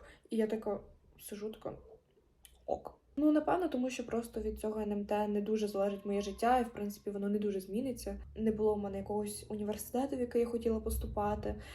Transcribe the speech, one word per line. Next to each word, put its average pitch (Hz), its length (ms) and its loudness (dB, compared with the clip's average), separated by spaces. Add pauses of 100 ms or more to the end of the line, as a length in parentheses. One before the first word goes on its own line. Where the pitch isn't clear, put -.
(300)
і 233 80 -2
я 220 100 2
така 220 320 -2 (400)
сижу, 208 300 -8
така, - 240 -10 (920)
ок. - 260 -4 (260)
Ну, 302 140 8
напевно, 311 360 4
тому 254 220 2
що 247 160 -4
просто 226 360 -2
від 214 180 -4
цього 214 220 -2
Н 208 100 0
М 208 140 0
Т 208 220 2
не 208 140 2
дуже 214 260 2
залежить 196 380 0
моє 202 160 0
життя, 226 380 4
і, 247 40 2
в 233 60 -4
принципі, 208 420 -6
воно 202 180 -2
не 208 100 2
дуже 202 200 0
зміниться. 202 580 -4 (180)
Не 220 160 2
було 214 240 4
в - 20 -2
мене 196 200 -4
якогось 208 520 -4
університету, 214 640 -2
в 254 40 -4
який 240 220 2
я 233 60 2
хотіла 226 320 0
поступати. 208 760 -2 (200)